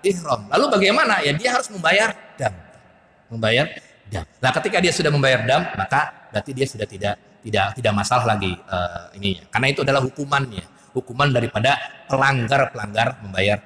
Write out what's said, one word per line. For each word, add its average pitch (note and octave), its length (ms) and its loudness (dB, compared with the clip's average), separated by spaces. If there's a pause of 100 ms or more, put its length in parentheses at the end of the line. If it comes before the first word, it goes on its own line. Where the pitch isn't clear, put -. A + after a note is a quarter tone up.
ihram. D#3 420 -2
Lalu B3 160 4 (160)
bagaimana? G#3+ 400 4
Ya, C#3+ 140 0
dia A#3+ 160 -2
harus B3+ 180 0
membayar G3 460 0 (240)
dam. A2 160 -2 (720)
Membayar A#2 400 0 (400)
dam. G2+ 180 -6 (140)
Nah, C3 160 2
ketika F3 260 0
dia F3 140 2
sudah D3+ 160 0
membayar C3+ 320 4
dam, C#3+ 320 2
maka - 560 -4
berarti G#2+ 240 -6
dia C3 100 -2
sudah G#2+ 220 -6
tidak, G2+ 320 -6 (240)
tidak, G2+ 320 0
tidak A2+ 180 0
masalah A2 460 2
lagi, F#2 160 -2
eh, F2 640 -8
ininya. F#2+ 320 -4
Karena A#2+ 160 0
itu C#3 160 0
adalah C#3 160 2
hukumannya, C3+ 680 -4 (300)
hukuman C3 400 -2
daripada A#2 400 0 (320)
pelanggar-pelanggar B2+ 1200 0
membayar G2 400 2